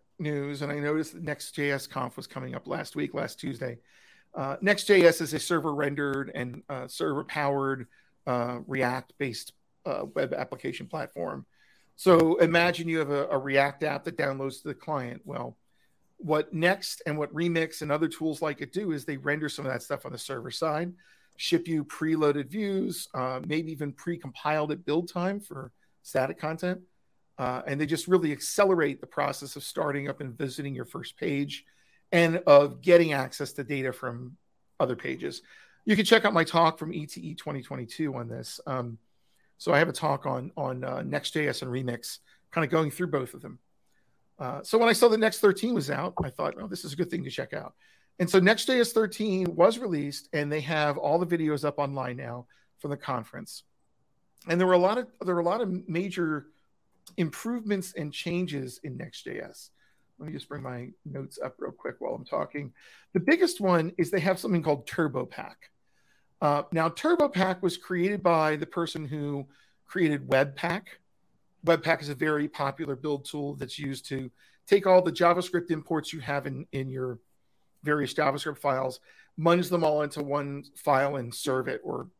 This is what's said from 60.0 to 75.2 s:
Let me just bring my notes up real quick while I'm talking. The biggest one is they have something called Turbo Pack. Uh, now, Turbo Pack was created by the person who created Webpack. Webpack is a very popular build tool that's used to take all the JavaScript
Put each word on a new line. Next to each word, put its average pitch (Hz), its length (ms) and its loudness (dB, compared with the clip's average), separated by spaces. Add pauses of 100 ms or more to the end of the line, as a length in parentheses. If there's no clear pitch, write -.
Let 156 100 -12
me 160 40 -10
just - 160 -12
bring 147 140 -10
my 127 280 -10 (140)
notes 139 400 -12
up 131 140 -10
real - 140 -8
quick - 260 -10
while - 160 -6
I'm 131 100 -12
talking. 143 480 -6 (400)
The 185 80 2
biggest 330 400 4
one 180 380 4
is 165 120 2
they 190 100 2
have 185 180 2
something 180 240 2
called 143 240 0
Turbo 131 400 -2
Pack. - 440 -14 (680)
Uh, 147 220 4 (100)
now, 165 160 2
Turbo 302 400 2
Pack 185 340 0
was 180 140 0
created 190 460 -2
by 156 340 4
the 151 100 -6
person 160 380 -6
who 143 420 -6 (400)
created 147 420 0
Webpack. 139 540 2 (800)
Webpack 160 380 2
is 147 60 -8
a 147 60 -6
very 151 340 0
popular 139 480 -4
build 143 280 -4
tool 147 300 -8
that's 135 240 -10
used 135 300 -8
to 135 220 -6 (360)
take 196 200 6
all 185 160 8
the 175 100 0
JavaScript 175 580 2